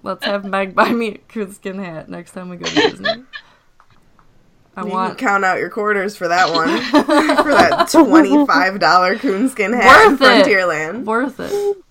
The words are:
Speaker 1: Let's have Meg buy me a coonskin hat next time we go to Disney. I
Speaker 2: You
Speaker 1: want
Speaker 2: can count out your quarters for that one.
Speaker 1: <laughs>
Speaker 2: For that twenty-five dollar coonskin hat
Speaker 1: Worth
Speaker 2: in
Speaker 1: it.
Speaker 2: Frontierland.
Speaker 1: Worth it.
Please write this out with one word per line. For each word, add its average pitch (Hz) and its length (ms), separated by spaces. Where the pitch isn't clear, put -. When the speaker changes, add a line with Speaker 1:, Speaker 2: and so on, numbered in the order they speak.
Speaker 1:
Let's 190 220
have 202 200
Meg 190 280
buy 202 180
me 233 180
a 202 80
coonskin 196 600
hat 170 280
next 170 240
time 180 180
we 180 80
go - 80
to - 100
Disney. 508 480
I 190 60
Speaker 2:
You 180 60
Speaker 1:
want 185 280
Speaker 2:
can 247 100
count 196 180
out 180 140
your 170 100
quarters 208 460
for 180 140
that 170 240
one. 165 240
Speaker 1:
<laughs> 294 680
Speaker 2:
For 302 80
that - 400
twenty-five 262 880
dollar 180 380
coonskin 214 560
hat 311 380
Speaker 1:
Worth 269 100
Speaker 2:
in 262 180
Speaker 1:
it. 196 60
Speaker 2:
Frontierland. 175 600
Speaker 1:
Worth 247 340
it. 403 380